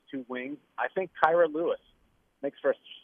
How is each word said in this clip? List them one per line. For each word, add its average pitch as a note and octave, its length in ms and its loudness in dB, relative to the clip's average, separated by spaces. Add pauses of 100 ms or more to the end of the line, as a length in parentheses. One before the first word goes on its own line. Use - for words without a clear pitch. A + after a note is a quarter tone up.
(100)
two C3 180 -10
wings, B2+ 300 -8 (200)
I A#2+ 160 -2
think F#3+ 160 -4 (120)
Kyra E3 300 4
Lewis D#3 280 -2 (600)
makes C#3+ 180 -6
for C#3 100 2
a - 40 0 (300)